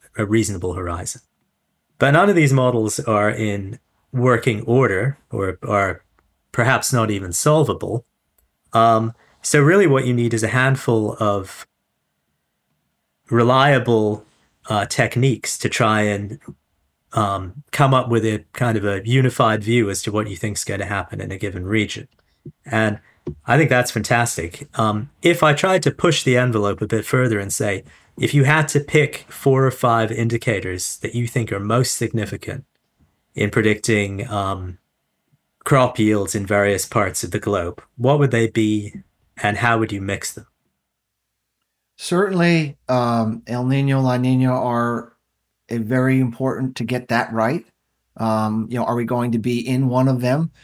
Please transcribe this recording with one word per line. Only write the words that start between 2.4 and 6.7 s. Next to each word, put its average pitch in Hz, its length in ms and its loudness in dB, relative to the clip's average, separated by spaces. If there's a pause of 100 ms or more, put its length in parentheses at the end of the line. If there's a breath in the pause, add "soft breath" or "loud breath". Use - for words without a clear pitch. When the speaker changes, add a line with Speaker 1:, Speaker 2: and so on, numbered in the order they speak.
Speaker 1:
models 123 480 2
are 107 300 2
in 101 480 -6 (320)
working 120 520 2
order 117 560 0 (120)
or 95 320 -4
are 101 400 -2 (480)
perhaps 123 440 0